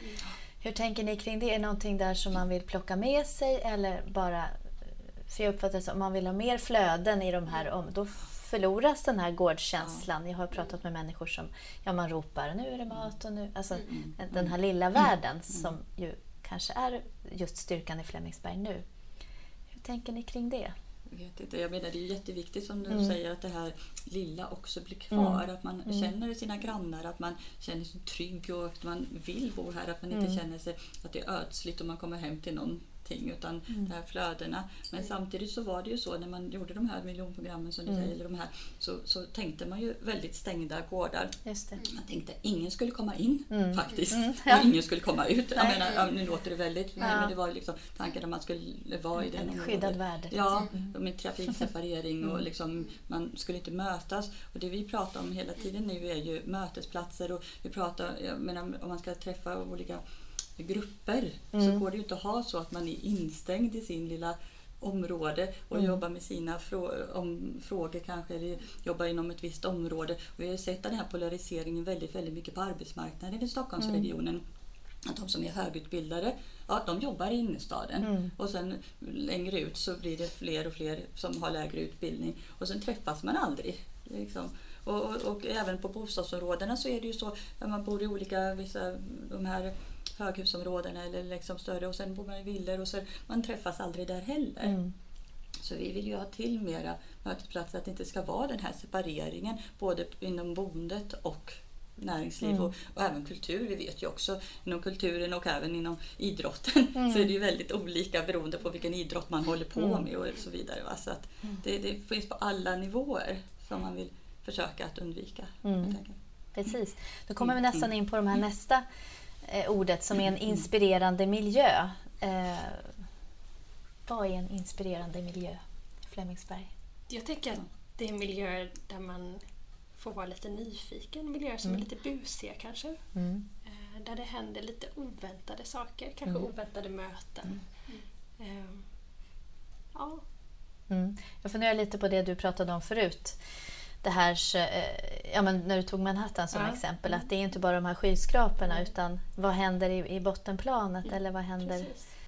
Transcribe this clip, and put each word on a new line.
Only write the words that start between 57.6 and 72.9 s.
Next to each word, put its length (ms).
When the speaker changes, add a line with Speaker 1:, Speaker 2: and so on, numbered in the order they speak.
Speaker 3:
vi 80
pratar, 540
jag 160
menar, 220
om 60
man 100
ska 160
träffa 480
olika 360
grupper 760
så 60
Speaker 1:
Mm. 240
Speaker 3:
går 100
det 60
ju 60
inte 120
att 80
ha 200
så 160
att 140
man 160
är 160
instängd 720
i 60
sin 280
lilla 260
område 720
och 80
Speaker 1:
Mm. 140
Speaker 3:
jobbar 180
med 140
sina 360
frå-, 560
om, 500
frågor 360
kanske, 340
eller 240
jobbar 220
inom 240
ett 140
visst 200
område. 500
Och 60
vi 40
har 80
ju 60
sett 240
den 120
här 160
polariseringen 720
väldigt, 300
väldigt 200
mycket 200
på 80
arbetsmarknaden 800